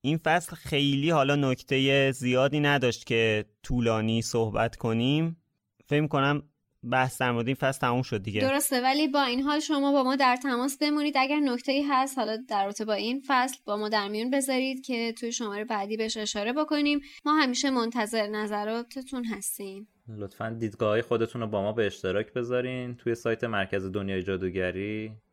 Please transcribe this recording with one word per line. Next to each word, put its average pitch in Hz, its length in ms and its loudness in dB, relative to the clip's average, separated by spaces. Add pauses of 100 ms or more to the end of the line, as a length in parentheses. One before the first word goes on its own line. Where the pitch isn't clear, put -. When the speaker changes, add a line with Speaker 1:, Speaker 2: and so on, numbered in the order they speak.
Speaker 1:
این 151 240 -2
فصل 170 320 0
خیلی 143 540 0
حالا 143 260 4
نکته 135 760 2
زیادی 131 480 2
نداشت 139 460 2
که 110 380 2 (180)
طولانی 113 600 2
صحبت 113 540 0
کنیم. 135 600 0 (500)
فکر 147 140 2
می‌کنم 143 420 2 (480)
بحث 127 300 2
در 123 120 2
مورد 117 140 0
این 131 100 0
فصل 135 240 0
تموم 123 220 2
شد 110 200 -4
دیگه. 104 180 -2
Speaker 2:
درسته، 269 420 0
ولی 277 260 2
با 285 140 2
این 247 180 0
حال 294 200 0
شما 285 320 2
با 285 100 4
ما 262 140 2
در 254 200 4
تماس 262 420 -2
بمونید. 294 380 0
اگر 269 220 2
نکته‌ای 269 520 0
هست 269 280 0
حالا 220 200 -2 (100)
در 202 160 0
رابطه 208 200 -4
با 214 80 0
این 226 340 -2
فصل 262 300 2 (100)
با 208 100 -2
ما 214 120 -2
در 208 200 0
میون 214 220 -2
بذارید 262 560 0
که 233 340 -2
توی 233 120 -6
شماره 214 320 -4
بعدی 214 320 -4
بهش 220 200 -2
اشاره 214 360 -4
بکنیم. 294 480 2 (240)
ما 294 100 2
همیشه 269 360 2
منتظر 233 560 0
نظراتتون 220 1000 -4
هستیم. 202 640 -8 (200)
Speaker 3:
لطفاً 110 500 -8
دیدگاه‌های 110 440 0
خودتون 117 380 -2
رو 113 60 -4
با 104 160 -2
ما 104 100 0
به 110 140 2
اشتراک 98 460 -2
بذارین 123 640 -4
توی 117 180 -2
سایت 113 300 -2
مرکز 98 480 -2
دنیای 98 300 -2
جادوگری. 95 880 -4 (200)